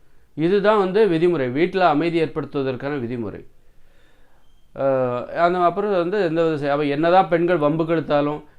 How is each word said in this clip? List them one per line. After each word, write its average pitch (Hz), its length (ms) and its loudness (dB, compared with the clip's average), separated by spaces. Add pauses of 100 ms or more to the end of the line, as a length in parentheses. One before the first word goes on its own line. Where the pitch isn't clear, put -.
(340)
இதுதான் 196 440 2
வந்து 196 300 2
விதிமுறை, 165 420 0
வீட்ல 175 380 0
அமைதி 160 360 0
ஏற்படுத்துவதற்கான 139 760 -4
விதிமுறை. 113 460 -8 (1300)
அஹ், 127 500 -2
அந்த 175 340 0
அப்புறம் 185 320 0
வந்து 185 300 0
எந்த 165 220 0
வித 151 240 -2
செ-, - 20 0
அவ 143 140 0
என்னதான் 165 440 2
பெண்கள் 170 320 0
வம்புக்கு 160 320 0
இழுத்தாலும், 147 520 -2 (160)